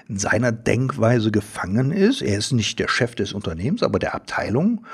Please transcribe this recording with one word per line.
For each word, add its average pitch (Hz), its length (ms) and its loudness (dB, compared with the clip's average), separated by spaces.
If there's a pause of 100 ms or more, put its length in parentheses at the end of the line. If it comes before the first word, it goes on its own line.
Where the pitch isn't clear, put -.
in 101 100 -6
seiner 113 340 2
Denkweise 113 800 2
gefangen 110 600 0
ist. 214 300 2
Er 101 160 0
ist 107 140 -2
nicht 117 280 0
der 92 80 0
Chef - 280 0
des 101 180 -4
Unternehmens, 101 500 -2
aber 101 160 2
der - 160 -2
Abteilung. 185 800 -2